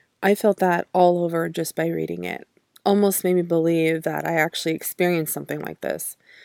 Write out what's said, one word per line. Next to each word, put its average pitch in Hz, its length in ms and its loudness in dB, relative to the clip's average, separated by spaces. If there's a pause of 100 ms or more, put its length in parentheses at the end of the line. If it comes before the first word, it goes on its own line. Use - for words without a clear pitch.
(240)
I 196 100 6
felt 202 220 2
that 180 360 0
all 175 300 4
over 165 260 -2
just 165 280 -6
by 165 100 0
reading 165 380 -4
it. - 240 -8 (360)
Almost 202 380 2
made 185 120 2
me 180 80 2
believe 165 600 2
that 156 240 -4
I 165 80 -2
actually 160 400 -2
experienced 170 580 -2
something 147 280 -8
like - 220 -10
this. - 340 -6 (280)